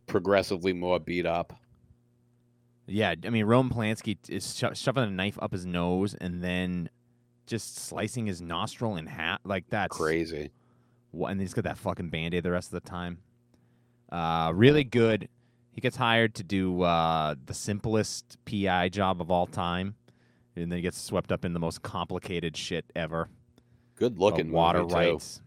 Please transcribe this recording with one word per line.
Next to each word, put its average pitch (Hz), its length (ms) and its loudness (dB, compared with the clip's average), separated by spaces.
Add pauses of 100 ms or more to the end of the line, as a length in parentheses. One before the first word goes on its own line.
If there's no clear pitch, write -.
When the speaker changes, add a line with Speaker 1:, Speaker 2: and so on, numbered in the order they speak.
Speaker 1:
progressively 95 640 2
more 87 260 0
beat 87 280 -2
up. 85 260 -2 (1300)
Speaker 2:
Yeah, 95 280 2 (100)
I 104 60 -4
mean, 110 160 4
Roman 123 280 6
Polanski 110 480 -2
t-, - 140 -8
is - 200 -8
sho-, - 180 0
shoving 127 300 0
a 104 60 0
knife 95 320 -2
up 107 100 -4
his 90 140 -4
nose 90 480 0
and 87 280 -6
then 90 460 -2 (580)
just - 300 -8
slicing 110 500 -4
his 87 140 -4
nostril 92 560 -4
in 78 100 -6
half. 80 380 -4
Like, 95 240 -2
that's 101 280 -2
Speaker 1:
Crazy. 80 540 0 (600)
Speaker 2:
wha-, - 140 -4
and 95 140 -2
he's 92 120 -4
got 107 120 -2
that 78 120 -4
fucking 87 320 -6
Band-Aid 82 340 -2
the 90 100 0
rest 90 200 -2
of 87 100 -6
the - 60 -20
time. 87 300 -8 (920)
Uh, 82 440 2
really 139 280 6
Speaker 1:
Yeah. 123 80 -8
Speaker 2:
good. 113 380 4 (440)
He - 100 -12
gets 127 140 -2
hired 113 400 4
to 107 60 -8
do, 92 400 0
uh, 82 520 4 (100)
the - 100 -12
simplest - 920 -2
P 98 220 -2
I 90 200 4
job 92 320 2
of 82 100 -4
all 90 160 4
time. 92 500 -4 (600)
And 85 160 -6
then 87 60 -2
he 87 40 -4
gets 90 160 -4
swept - 340 -4
up 87 120 -2
in 87 80 -2
the 85 80 -4
most 82 220 -4
complicated 85 760 -6
shit - 300 -6 (100)
ever. 82 320 -4 (680)
Speaker 1:
Good 113 220 0
looking 82 320 4
Speaker 2:
Uh, - 40 -4
water 85 280 6
Speaker 1:
movie, 85 80 -2
too. 87 60 2
Speaker 2:
rights, 82 500 0